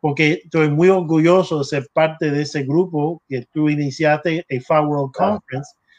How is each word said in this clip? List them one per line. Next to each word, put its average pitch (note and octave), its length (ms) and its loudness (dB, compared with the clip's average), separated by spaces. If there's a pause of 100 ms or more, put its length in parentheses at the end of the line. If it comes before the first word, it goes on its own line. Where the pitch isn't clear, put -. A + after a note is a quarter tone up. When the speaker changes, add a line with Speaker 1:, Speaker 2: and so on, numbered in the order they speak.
Speaker 1:
porque D3+ 440 0
estoy D#3 260 0
muy D#3+ 180 4
orgulloso E3+ 680 2
de C#3+ 60 -2
ser C#3 280 -6
parte D#3+ 380 0
de C#3+ 120 -2
ese C#3+ 200 -6
grupo D#3+ 680 -2
que B2+ 240 -6
tú D3+ 160 0
iniciaste, D3+ 800 -2
el B2+ 140 -6
Far D3+ 240 2
World C#3+ 260 -4
Speaker 2:
Claro. G3+ 220 -2
Speaker 1:
Conference, C#3 360 -10 (280)